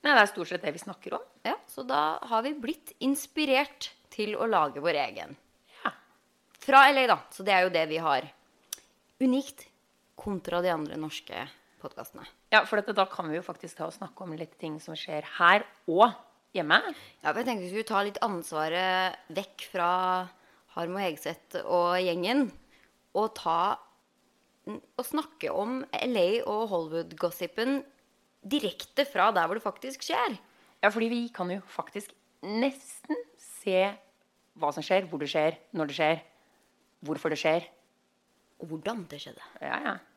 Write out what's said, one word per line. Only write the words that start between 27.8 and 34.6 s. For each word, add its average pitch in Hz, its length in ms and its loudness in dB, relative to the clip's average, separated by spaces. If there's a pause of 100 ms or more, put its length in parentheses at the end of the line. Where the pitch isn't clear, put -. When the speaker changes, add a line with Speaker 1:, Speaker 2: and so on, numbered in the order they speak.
Speaker 2:
direkte 240 600 -2
fra 214 280 4
der 170 160 2
hvor 208 100 -2
det - 60 -10
faktisk 254 400 -8
skjer. 262 320 0 (460)
Speaker 1:
Ja, 208 60 6
fordi 226 240 2
vi 240 160 -2
kan 180 240 -4
jo 196 120 -6
faktisk - 480 -10 (300)
nesten 262 760 -4 (180)
se 190 540 0 (640)
hva 147 160 0